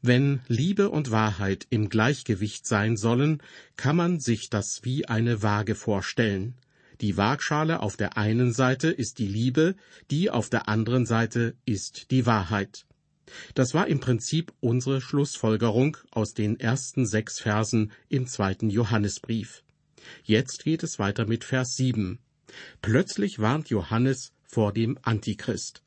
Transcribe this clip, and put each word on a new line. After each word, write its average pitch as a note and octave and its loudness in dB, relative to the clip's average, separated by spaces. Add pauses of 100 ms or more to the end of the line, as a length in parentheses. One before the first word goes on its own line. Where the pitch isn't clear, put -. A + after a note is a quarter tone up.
Wenn C3 2
Liebe F#3+ 2
und D3 -2
Wahrheit G2+ 0
im G#2+ 0
Gleichgewicht G#2+ 0
sein A2 2
sollen, B2+ 0 (320)
kann D3 0
man F3 0
sich A#2 -2
das - -4
wie C3 -4
eine A2+ 0
Waage G#2 0
vorstellen. G#2 -2 (460)
Die G2+ 0
Waagschale D3 2
auf G2+ -4
der G2+ -4
einen A2+ 2
Seite C3 2
ist - -4
die G#2+ -2
Liebe, B2+ 2 (340)
die D#3+ 2
auf - 0
der - 0
anderen A2+ 2
Seite A#2 0
ist - -6
die B2+ 4
Wahrheit. G2+ 0 (680)
Das B2+ 2
war E3+ 2
im C#3+ 0
Prinzip D3 -2
unsere B2+ 0
Schlussfolgerung B2 0 (160)
aus G#2+ -2
den G#2+ -2
ersten B2+ -2
sechs G#2+ -2
Versen G#2+ 0 (180)
im B2+ -2
zweiten G2+ 0
Johannesbrief. G#2+ -2 (580)
Jetzt A2 0
geht D#3+ 0
es - -6
weiter G#2 0
mit A2+ -2
Vers B2+ -2
sieben. A2 -2 (640)
Plötzlich G#2+ 0
warnt C3 0
Johannes A#2 0 (120)
vor G#2 0
dem A2+ -2
Antichrist. - -4